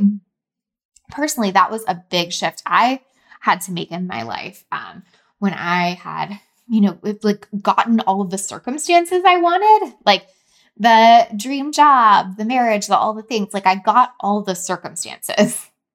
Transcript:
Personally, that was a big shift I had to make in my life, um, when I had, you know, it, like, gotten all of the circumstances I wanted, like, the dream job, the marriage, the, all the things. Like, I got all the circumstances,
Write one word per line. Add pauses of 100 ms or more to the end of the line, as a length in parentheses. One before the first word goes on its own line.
(1120)
Personally,
that
was
a
big
shift
I (440)
had
to
make
in
my
life,
um, (340)
when
I
had, (280)
you
know,
it,
like, (140)
gotten
all
of
the
circumstances
I
wanted, (100)
like, (520)
the
dream
job,
the
marriage,
the,
all
the
things.
Like,
I
got
all
the
circumstances, (260)